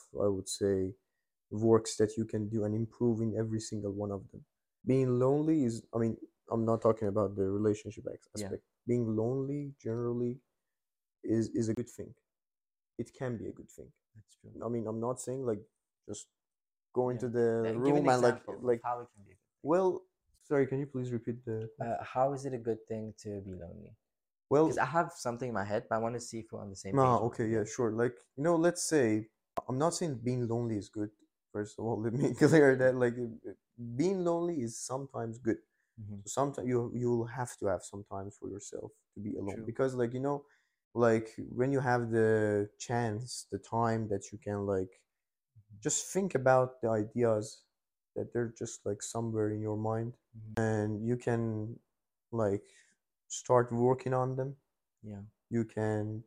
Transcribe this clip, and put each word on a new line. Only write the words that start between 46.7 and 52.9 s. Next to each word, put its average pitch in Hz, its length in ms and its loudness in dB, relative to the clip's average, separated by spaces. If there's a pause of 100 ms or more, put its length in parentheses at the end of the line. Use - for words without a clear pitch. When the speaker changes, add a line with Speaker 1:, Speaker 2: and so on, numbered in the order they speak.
Speaker 1:
the 113 80 2
ideas 110 760 0 (520)
that 104 180 -6
they're 117 240 -4
just, - 280 -10
like, 101 180 -6
somewhere 110 480 -2
in 107 100 -4
your 107 160 -2
mind. 113 380 -2 (220)
Speaker 2:
Mm-hmm. 110 200 -16
Speaker 1:
And 107 500 0
you 123 100 2
can, 113 640 -2 (520)
like, 104 380 0 (580)